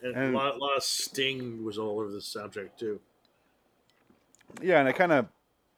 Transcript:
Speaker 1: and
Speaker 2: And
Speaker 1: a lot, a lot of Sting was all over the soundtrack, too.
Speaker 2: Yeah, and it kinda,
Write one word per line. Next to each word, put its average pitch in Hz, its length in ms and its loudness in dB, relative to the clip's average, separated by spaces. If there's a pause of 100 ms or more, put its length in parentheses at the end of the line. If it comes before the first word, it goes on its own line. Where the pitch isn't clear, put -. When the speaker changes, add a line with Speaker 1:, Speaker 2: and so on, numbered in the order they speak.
Speaker 1:
and 120 140 -6
Speaker 2:
And 131 180 0
Speaker 1:
a 131 40 2
lot, 135 180 0
a - 20 -10
lot 139 180 0
of 127 60 0
Sting 127 840 -4
was 107 140 -6
all 107 220 -4
over 104 100 -6
the 101 80 -10
soundtrack, 104 580 -10
too. 107 240 -6 (1600)
Speaker 2:
Yeah, 170 200 6
and 135 80 6
it 131 80 2
kinda, 156 320 4 (500)